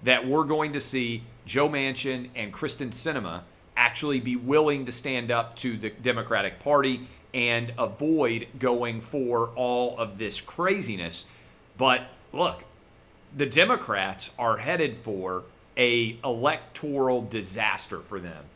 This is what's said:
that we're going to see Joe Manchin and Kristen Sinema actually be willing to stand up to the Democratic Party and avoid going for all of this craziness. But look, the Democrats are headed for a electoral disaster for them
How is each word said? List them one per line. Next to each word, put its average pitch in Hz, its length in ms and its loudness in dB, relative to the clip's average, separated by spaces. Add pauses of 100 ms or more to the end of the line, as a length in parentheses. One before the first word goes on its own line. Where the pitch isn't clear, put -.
that 120 220 4
we're 147 180 4
going 151 300 0
to 143 80 -4
see 117 420 -2 (220)
Joe 143 240 2
Manchin 131 640 -2
and 104 160 -6
Kristen 135 380 -6
Sinema 104 520 -4 (360)
actually 123 420 2
be 123 160 -2
willing 139 500 2
to 120 60 -6
stand 123 400 -4
up 117 260 0
to 117 200 -4
the 107 120 -4
Democratic 113 720 0
Party 135 480 2 (260)
and 120 440 0
avoid 117 720 0 (120)
going 120 420 2
for 120 540 0
all 123 420 0
of 104 200 -4
this 104 220 -4
craziness. 120 840 -2 (520)
But 127 260 6 (300)
look, - 300 0 (720)
the 143 100 0
Democrats 117 920 2
are 113 200 2
headed 139 380 -2
for 92 480 -4 (340)
a 120 460 4
electoral 135 1000 0
disaster 101 760 -4
for 95 200 -10
them 80 240 -12 (120)